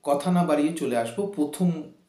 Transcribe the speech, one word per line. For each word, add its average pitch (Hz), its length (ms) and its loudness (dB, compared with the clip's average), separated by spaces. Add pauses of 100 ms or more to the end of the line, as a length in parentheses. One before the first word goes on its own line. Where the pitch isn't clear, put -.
কথা 143 300 0
না 175 120 4
বাড়িয়ে 156 280 2
চলে 123 240 -2
আসবো 117 260 -2 (140)
প্রথম 156 320 0 (400)